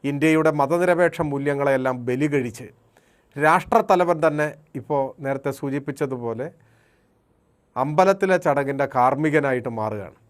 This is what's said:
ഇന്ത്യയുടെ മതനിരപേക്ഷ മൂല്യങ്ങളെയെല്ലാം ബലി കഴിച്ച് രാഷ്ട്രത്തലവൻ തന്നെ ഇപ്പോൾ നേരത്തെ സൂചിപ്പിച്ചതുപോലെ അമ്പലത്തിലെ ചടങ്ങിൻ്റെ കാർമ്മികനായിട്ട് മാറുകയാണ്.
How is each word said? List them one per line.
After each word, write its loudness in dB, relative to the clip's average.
ഇന്ത്യയുടെ 2
മതനിരപേക്ഷ 2
മൂല്യങ്ങളെയെല്ലാം 0
ബലി 0
കഴിച്ച് -4
രാഷ്ട്രത്തലവൻ 4
തന്നെ 0
ഇപ്പോൾ -2
നേരത്തെ -4
സൂചിപ്പിച്ചതുപോലെ -6
അമ്പലത്തിലെ 2
ചടങ്ങിൻ്റെ 0
കാർമ്മികനായിട്ട് 2
മാറുകയാണ്. -8